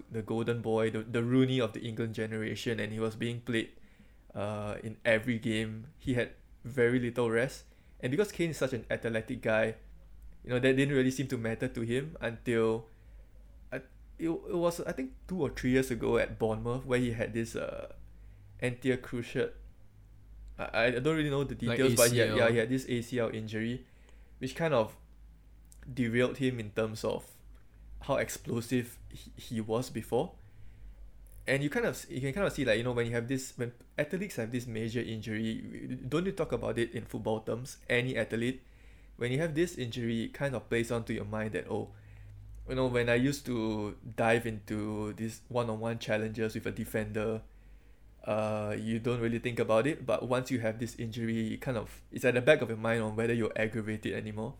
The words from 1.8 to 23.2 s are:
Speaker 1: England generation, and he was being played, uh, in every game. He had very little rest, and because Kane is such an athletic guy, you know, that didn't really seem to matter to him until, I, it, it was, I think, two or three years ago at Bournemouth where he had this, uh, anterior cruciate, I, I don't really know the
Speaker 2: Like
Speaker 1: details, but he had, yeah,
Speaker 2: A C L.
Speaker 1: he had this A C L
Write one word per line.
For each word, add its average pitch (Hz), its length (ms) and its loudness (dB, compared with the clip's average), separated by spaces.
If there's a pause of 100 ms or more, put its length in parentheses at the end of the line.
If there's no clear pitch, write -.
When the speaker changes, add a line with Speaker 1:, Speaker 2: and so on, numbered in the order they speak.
Speaker 1:
England 113 340 -4
generation, 110 640 -2
and 107 120 -2
he 110 80 -4
was 110 160 0
being 117 240 -4
played, 113 300 0 (640)
uh, 104 480 -4
in 110 220 -8
every 113 340 4
game. 110 500 -2 (100)
He 135 160 -2
had 120 160 2 (340)
very 120 340 4
little 120 320 2
rest, 117 340 2 (360)
and 127 100 -2
because 202 220 2
Kane 170 180 0
is 143 60 -4
such 131 160 0
an 110 180 -4
athletic 113 520 -2
guy, 110 320 2 (720)
you - 60 -10
know, 123 80 2
that 131 180 6
didn't 139 180 4
really 131 160 6
seem 131 160 -2
to 127 100 -2
matter 113 320 -2
to 123 140 -6
him 131 380 -2
until, 113 680 2 (840)
I, 127 40 -6 (420)
it, 165 120 -2
it 180 260 -4
was, 170 240 2
I 170 120 -4
think, 131 200 -6 (160)
two 185 140 -2
or 127 80 2
three 127 220 0
years 131 180 4
ago 117 260 2
at 110 220 2
Bournemouth 117 480 0
where 123 140 4
he 123 120 2
had 110 220 -2
this, 113 220 -2
uh, - 320 -6 (720)
anterior 123 340 2
cruciate, 123 580 -4 (1040)
I, - 280 2
I 123 40 6
don't 131 260 2
really 151 140 2
know 139 140 2
the 131 100 -4 (120)
Speaker 2:
Like 143 120 2
Speaker 1:
details, 127 180 6
but 120 160 8
he 120 60 4
had, 113 100 6
yeah, 110 60 0
Speaker 2:
A - 20 2
C 117 40 4
L. 117 120 8
Speaker 1:
he 120 60 4
had 113 120 2
this 131 180 0
A 120 140 0
C 120 160 -4
L 113 120 2